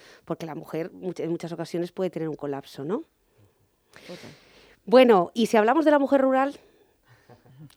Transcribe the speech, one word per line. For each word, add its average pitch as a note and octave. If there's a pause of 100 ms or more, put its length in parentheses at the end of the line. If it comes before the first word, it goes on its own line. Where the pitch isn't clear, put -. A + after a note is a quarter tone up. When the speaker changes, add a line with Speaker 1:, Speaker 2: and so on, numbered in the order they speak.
(240)
Speaker 1:
porque A3
la D3+
mujer D#3+
much-, F3+
en E3
muchas E3+
ocasiones E3+
puede F#3
tener D#3+
un C#3+
colapso, C#3
¿no? G#3+ (1040)
Speaker 2:
Total. - (560)
Speaker 1:
Bueno, A3
y A3+
si A3+
hablamos B3+
de D#4
la D4
mujer C#4
rural, C4 (1200)